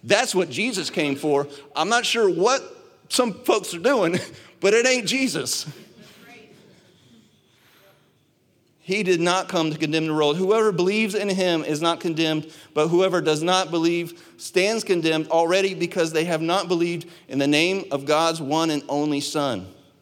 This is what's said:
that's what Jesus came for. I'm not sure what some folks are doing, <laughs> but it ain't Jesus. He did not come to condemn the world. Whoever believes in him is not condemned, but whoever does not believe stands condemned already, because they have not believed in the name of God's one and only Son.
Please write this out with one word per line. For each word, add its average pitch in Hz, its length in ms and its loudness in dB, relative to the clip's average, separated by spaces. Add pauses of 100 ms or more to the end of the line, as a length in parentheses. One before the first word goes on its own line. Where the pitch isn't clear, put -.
that's 202 320 2
what 180 140 0
Jesus 185 400 -4
came 147 260 -2
for. 143 320 0 (300)
I'm 165 140 0
not 240 160 2
sure 220 240 2
what 202 320 2 (480)
some 247 240 0 (100)
folks - 300 0
are - 40 -10
doing, 214 400 2 (220)
<laughs> - 200 -20
but 196 120 4
it 233 140 4
ain't 254 200 2
Jesus. 196 600 -4 (3250)
He 202 220 -2
did 180 180 2
not 185 280 2
come 160 220 0
to 151 80 -6
condemn 160 280 0
the 156 60 -2
world. 151 240 2
Whoever 214 340 2
believes 196 440 0
in 202 160 -2
him 180 340 0
is 147 160 -4
not 170 200 0
condemned, 156 520 -2 (220)
but 151 140 2
whoever 175 340 2
does 156 200 0
not 180 280 0
believe 170 520 -2 (140)
stands 208 480 0
condemned 160 440 0
already, 175 460 2
because 170 380 -2
they 160 120 0
have 165 180 -2
not 170 260 0
believed 170 420 -2 (180)
in 131 100 -4
the 139 80 2
name 170 440 2
of 139 140 -4
God's 160 380 2
one 160 280 0
and 147 180 -2
only 143 320 -2
Son. 131 460 -4 (360)